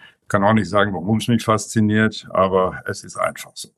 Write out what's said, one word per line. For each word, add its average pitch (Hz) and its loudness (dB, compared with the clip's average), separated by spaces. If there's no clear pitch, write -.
Kann 98 2
auch 107 4
nicht 104 2
sagen, 101 2
warum 92 -2
es 110 -2
mich 117 2
fasziniert, 107 0
aber 92 0
es - -10
ist 90 -16
einfach - -8
so. - -16